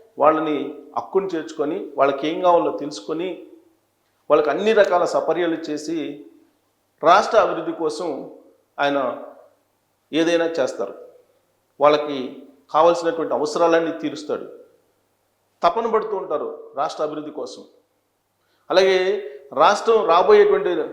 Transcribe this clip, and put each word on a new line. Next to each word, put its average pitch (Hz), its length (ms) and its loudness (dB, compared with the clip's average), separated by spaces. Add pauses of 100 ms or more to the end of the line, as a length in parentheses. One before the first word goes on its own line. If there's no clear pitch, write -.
(180)
వాళ్ళని 156 560 0 (220)
అక్కున 190 380 -2
చేర్చుకొని, 156 600 -6
వాళ్ళకి 139 320 2
ఏం 175 120 -4
కావాలో 170 360 2
తెలుసుకొని, 160 720 -8 (840)
వాళ్ళకి 151 200 4
అన్ని 196 220 0
రకాల 190 320 4
సపర్యలు 160 500 -2
చేసి, 151 720 -8 (760)
రాష్ట్ర 208 360 4
అభివృద్ధి 165 340 0
కోసం 156 580 -6 (480)
ఆయన 139 460 -2 (880)
ఏదైనా 165 320 2
చేస్తారు. 131 500 -4 (880)
వాళ్ళకి 147 600 0 (280)
కావాల్సినటువంటి 160 640 2
అవసరాలన్నీ 165 580 0
తీరుస్తాడు. 135 520 -8 (1200)
తపన 220 240 0
పడుతూ 214 300 -2
ఉంటారు 156 600 -8
రాష్ట్ర 160 260 -6
అభివృద్ధి 151 280 -6
కోసం. 123 320 -14 (1080)
అలాగే 190 600 2 (220)
రాష్ట్రం 202 540 4
రాబోయేటువంటి 190 680 4 (180)